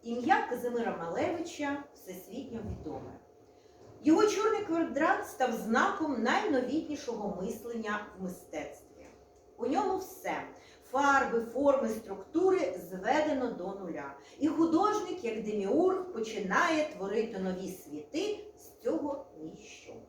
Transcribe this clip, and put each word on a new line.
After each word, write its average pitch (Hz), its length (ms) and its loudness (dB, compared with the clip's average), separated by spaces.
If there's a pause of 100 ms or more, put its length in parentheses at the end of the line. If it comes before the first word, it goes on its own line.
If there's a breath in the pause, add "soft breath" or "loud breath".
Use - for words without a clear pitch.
Ім'я 247 420 2
Казимира 233 460 -2
Малевича 285 880 -4 (100)
всесвітньо 196 640 -12
відоме. 185 600 -10 (840 loud breath)
Його 349 240 8
чорний 415 380 2
квадрат 320 640 2
став 254 260 0
знаком 233 720 2
найновітнішого 247 1200 0
мислення 220 640 -6 (120)
в 185 40 -8
мистецтві. - 840 -10 (500)
У 233 100 -4
ньому 381 320 2
все: - 340 -6 (580 loud breath)
фарби, 262 500 4
форми, 262 480 4
структури — 311 920 0 (100)
зведено 254 600 2
до 180 160 -6
нуля. 165 480 -8 (240 loud breath)
І 294 100 2
художник, 349 760 2
як 214 200 -2
деміург, 214 680 2
починає 220 840 0
творити 208 420 -2
нові 185 300 -4
світи 339 760 -6 (140)
з - 240 -20
цього 294 440 -2 (120)
ніщо. - 540 -16 (160)